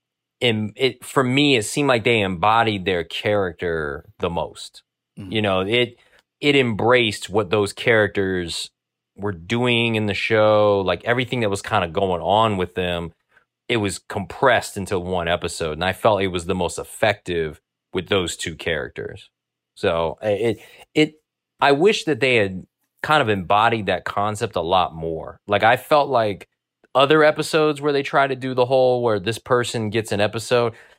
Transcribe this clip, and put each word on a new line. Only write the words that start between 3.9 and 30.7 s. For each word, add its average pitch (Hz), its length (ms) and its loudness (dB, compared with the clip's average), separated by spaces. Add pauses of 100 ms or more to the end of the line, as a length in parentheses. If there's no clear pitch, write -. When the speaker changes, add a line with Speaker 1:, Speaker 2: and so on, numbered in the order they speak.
Speaker 1:
the 90 100 -2
most. - 520 -8 (360)
Speaker 2:
Mm-hmm. 95 140 -12
Speaker 1:
You 110 100 0
know, 95 180 0
it, 117 360 -2 (440)
it 147 160 2
embraced 117 720 2
what 95 220 -2
those 104 240 0
characters 95 960 -2 (440)
were 101 180 -6
doing 117 640 0
in 107 100 0
the 98 80 -2
show, 104 680 4
like, 90 240 -2
everything 123 360 -2
that 107 100 0
was 98 100 -2
kinda 98 280 -2
going 90 340 -2
on 104 340 2
with 90 180 -4
them, 87 380 -4 (560)
it 120 80 0
was 101 220 -2
compressed 104 800 0
into 95 200 -4
one 87 300 -4
episode. 85 440 -4
And 78 120 -6
I 95 80 0
felt 101 300 2
it 98 60 0
was 87 180 -6
the 92 80 -2
most 90 240 -4
effective 85 840 -4 (320)
with 92 160 -6
those 92 280 -2
two - 180 -8
characters. 65 760 -8 (460)
So, 82 480 -2
it, 107 380 0 (340)
it, 151 220 2 (440)
I 139 120 4
wish 185 320 2
that 139 160 -2
they 127 160 2
had 98 280 -2 (380)
kind 151 180 2
of 120 80 0
embodied 104 580 0
that 90 200 -2
concept 104 500 -4
a 90 60 0
lot 85 320 0
more. 80 520 -10
Like, 101 160 0
I 113 140 4
felt 143 320 2
like 113 400 -2 (460)
other 139 280 6
episodes 151 580 2
where 147 120 0
they 139 100 0
try 139 240 2
to 139 80 -4
do 127 200 -6
the 123 120 4
whole 127 360 2
where 110 180 2
this 107 180 -4
person 120 520 0
gets 107 200 -4
an 101 100 0
episode, 113 520 0 (260)